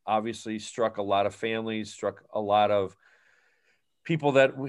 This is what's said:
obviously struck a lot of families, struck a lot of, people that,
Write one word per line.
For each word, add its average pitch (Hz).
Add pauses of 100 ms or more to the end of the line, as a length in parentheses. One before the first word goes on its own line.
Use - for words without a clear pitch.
obviously 110
struck 107
a 104
lot 101
of 101
families, 113
struck - (100)
a 110
lot 104
of, 98 (1080)
people 151
that, 135 (160)